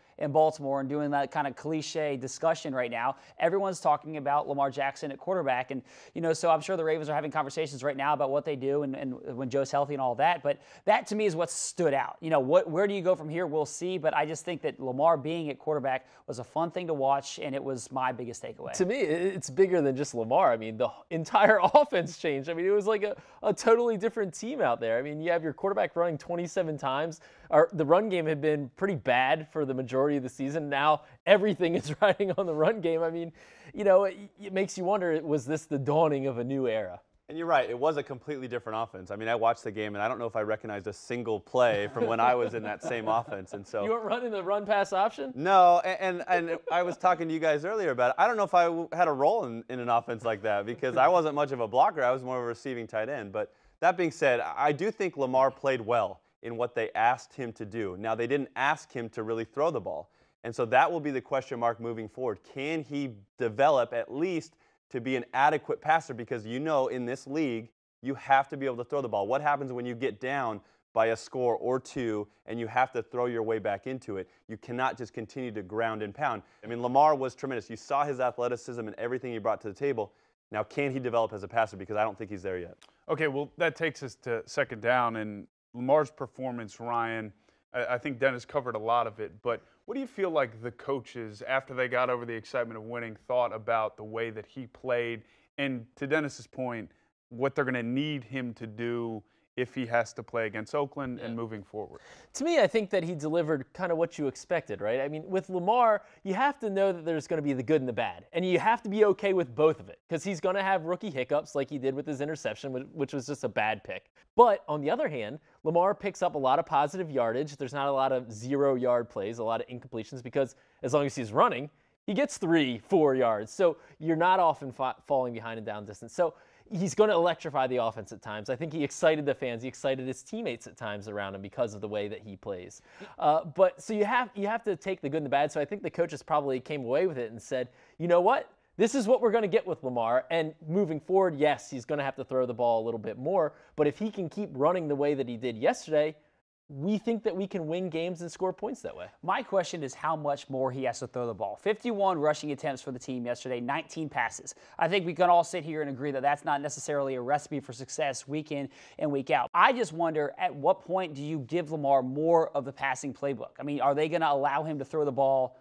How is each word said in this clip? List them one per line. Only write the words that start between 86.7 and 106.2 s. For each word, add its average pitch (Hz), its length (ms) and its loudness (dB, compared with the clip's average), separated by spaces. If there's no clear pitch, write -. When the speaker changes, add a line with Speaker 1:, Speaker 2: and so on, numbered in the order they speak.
Speaker 4:
Ryan, 117 520 -4
I, 123 220 -2
I 123 40 -2
think 131 200 -6
Dennis 127 260 0
covered 123 320 -6
a - 20 -4
lot 113 280 2
of 107 140 -10
it, 104 120 -8
but 117 200 -4
what - 80 -8
do 269 60 -4
you 269 60 -6
feel 190 240 -4
like 120 320 0
the 120 80 -6
coaches, 113 760 -8
after 135 280 -2
they 127 140 0
got 123 200 2
over 123 160 -2
the 117 80 -8
excitement 117 460 -4
of 110 60 -12
winning, 117 320 -8
thought 123 240 0
about 110 460 -2
the 107 60 -12
way 113 260 -6
that 107 160 -12
he 127 220 -14
played? 120 540 -4
And 135 260 -4
to 143 100 -6
Dennis's 147 400 -2
point, 120 440 -8
what 127 260 -2
they're 143 120 0
gonna 127 160 0
need 135 420 -2
him 123 300 -8
to 117 120 -10
do 117 560 -6
if 123 160 -4
he 131 140 -4
has 117 260 0
to - 80 -12
play 113 260 -4
against 107 280 -6
Oakland 139 460 -4
and 113 80 -8
Speaker 2:
Yeah. 117 80 -6
Speaker 4:
moving 110 260 -8
forward. - 380 -12
Speaker 2:
To - 100 -6
me, 330 160 2
I 220 80 8
think 214 240 0
that 185 140 2
he 175 100 -4
delivered 156 580 -2
kind 175 200 -4
of 165 60 0
what 165 200 -2
you 147 80 -2
expected, 131 540 -4
right? 110 200 0
I 139 60 -2
mean, 151 220 -6
with 185 200 -2
Lamar, 208 540 4